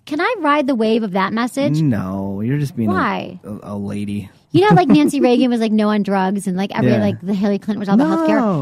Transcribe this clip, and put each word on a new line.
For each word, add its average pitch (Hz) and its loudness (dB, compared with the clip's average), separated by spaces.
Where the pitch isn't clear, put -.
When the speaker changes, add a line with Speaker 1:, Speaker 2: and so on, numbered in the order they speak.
Speaker 1:
can 302 -6
I 453 -2
ride 294 0
the 277 0
wave 220 2
of 196 -4
that 196 -2
message? 226 0
Speaker 2:
No, 98 -2
you're 131 -2
just 139 -4
being 113 0
a 107 0
Speaker 1:
Why? 92 -4
Speaker 2:
a, 104 -12
a - -8
lady. 101 -8
Speaker 1:
You 320 4
know, 415 6
like, 349 4
Nancy 294 4
Speaker 2:
<laughs> 247 4
Speaker 1:
Reagan 247 4
was 240 0
like, 220 0
"No 214 2
on 208 0
drugs," 196 -2
and, 180 -2
like, 196 -4
every, 127 2
Speaker 2:
Yeah. 113 2
Speaker 1:
like, 104 0
the 190 -4
Hillary 202 0
Clinton 202 -6
was 202 -6
all 196 4
about 294 4
Speaker 2:
No. 330 0